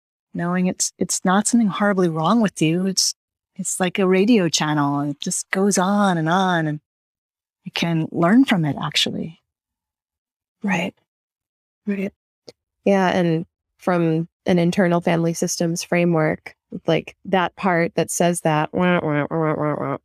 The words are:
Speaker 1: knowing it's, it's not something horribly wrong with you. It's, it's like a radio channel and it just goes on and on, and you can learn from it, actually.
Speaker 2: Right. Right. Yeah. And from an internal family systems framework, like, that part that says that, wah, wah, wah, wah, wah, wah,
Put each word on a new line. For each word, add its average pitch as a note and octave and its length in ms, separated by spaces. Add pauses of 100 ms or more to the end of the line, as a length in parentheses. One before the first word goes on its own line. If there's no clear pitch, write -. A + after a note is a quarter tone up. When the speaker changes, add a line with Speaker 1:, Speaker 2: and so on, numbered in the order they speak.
(340)
Speaker 1:
knowing F3 340
it's, - 300
it's - 260
not F#3+ 240
something A#3 220
horribly F#3+ 400
wrong D#3+ 320
with F#3+ 200
you. E3 240
It's, - 300 (400)
it's - 240
like F3+ 180
a G3 80
radio F#3+ 440
channel D3 500
and D3 120
it C#3+ 100
just - 300
goes F#3+ 260
on G3 400
and D#3 100
on, F3 400
and D3+ 140 (840)
you - 80
can E3 400
learn G3 320
from F3 220
it, C#3+ 180
actually. - 560 (1200)
Speaker 2:
Right. F#3 320 (920)
Right. G3 260 (720)
Yeah. F#3+ 340
And E3+ 280 (320)
from E3 500 (180)
an F3+ 140
internal F3 400
family E3+ 340
systems F3 500
framework, E3+ 680 (320)
like, - 380
that F#3 320
part E3+ 400
that D#3+ 160
says F3 300
that, D#3 320
wah, F3+ 280
wah, D3 300
wah, D#3+ 80
wah, D#3 160
wah, D3+ 240
wah, C3+ 260